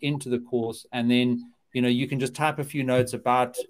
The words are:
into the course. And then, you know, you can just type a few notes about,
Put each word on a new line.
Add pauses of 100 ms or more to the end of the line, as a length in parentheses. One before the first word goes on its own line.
into
the
course.
And
then, (220)
you
know,
you
can
just
type
a
few
notes
about, (140)